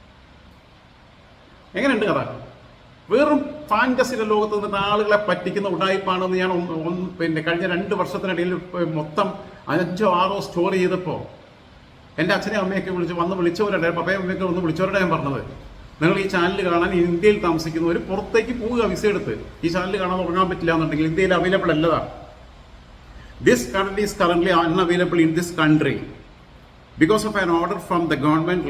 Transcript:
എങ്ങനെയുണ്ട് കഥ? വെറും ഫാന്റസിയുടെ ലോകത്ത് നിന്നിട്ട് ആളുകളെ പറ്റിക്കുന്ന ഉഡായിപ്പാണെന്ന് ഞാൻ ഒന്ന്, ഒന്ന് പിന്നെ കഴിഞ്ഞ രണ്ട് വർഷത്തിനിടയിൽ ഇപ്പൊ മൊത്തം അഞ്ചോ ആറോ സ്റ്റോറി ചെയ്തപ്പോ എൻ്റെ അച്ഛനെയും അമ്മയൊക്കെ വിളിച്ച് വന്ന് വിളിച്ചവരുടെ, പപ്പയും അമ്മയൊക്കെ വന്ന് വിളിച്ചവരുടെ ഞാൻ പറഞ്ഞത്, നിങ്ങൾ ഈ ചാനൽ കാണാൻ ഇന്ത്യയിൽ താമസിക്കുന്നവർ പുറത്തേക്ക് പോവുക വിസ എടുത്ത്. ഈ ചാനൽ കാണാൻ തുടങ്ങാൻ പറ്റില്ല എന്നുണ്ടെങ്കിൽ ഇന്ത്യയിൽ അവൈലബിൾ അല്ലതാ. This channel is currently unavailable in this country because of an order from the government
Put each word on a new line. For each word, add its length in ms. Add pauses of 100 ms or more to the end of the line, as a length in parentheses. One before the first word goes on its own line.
(1800)
എങ്ങനെയുണ്ട് 340
കഥ? 100 (920)
വെറും 280 (300)
ഫാന്റസിയുടെ 600
ലോകത്ത് 240
നിന്നിട്ട് 220 (100)
ആളുകളെ 300 (100)
പറ്റിക്കുന്ന 480
ഉഡായിപ്പാണെന്ന് 640
ഞാൻ 140
ഒന്ന്, 180 (140)
ഒന്ന് 160 (140)
പിന്നെ 280
കഴിഞ്ഞ 280
രണ്ട് 260
വർഷത്തിനിടയിൽ 580
ഇപ്പൊ 220 (180)
മൊത്തം 300 (460)
അഞ്ചോ 340 (140)
ആറോ 140 (100)
സ്റ്റോറി 360
ചെയ്തപ്പോ 320 (1080)
എൻ്റെ 160
അച്ഛനെയും 280
അമ്മയൊക്കെ 320
വിളിച്ച് 260
വന്ന് 180
വിളിച്ചവരുടെ, 480 (100)
പപ്പയും 240
അമ്മയൊക്കെ 280
വന്ന് 140
വിളിച്ചവരുടെ 380
ഞാൻ 120
പറഞ്ഞത്, 280 (580)
നിങ്ങൾ 240
ഈ 100
ചാനൽ 320
കാണാൻ 240 (140)
ഇന്ത്യയിൽ 420
താമസിക്കുന്നവർ 500 (120)
പുറത്തേക്ക് 520
പോവുക 220 (100)
വിസ 200
എടുത്ത്. 220 (300)
ഈ 100
ചാനൽ 280
കാണാൻ 200
തുടങ്ങാൻ 280
പറ്റില്ല 260
എന്നുണ്ടെങ്കിൽ 360
ഇന്ത്യയിൽ 260
അവൈലബിൾ 380
അല്ലതാ. 240 (1500)
This 140 (120)
channel 320
is 160
currently 320 (120)
unavailable 600
in 140
this 100 (120)
country 360 (1040)
because 260
of 140
an 160
order 200 (100)
from 140 (100)
the 120
government 460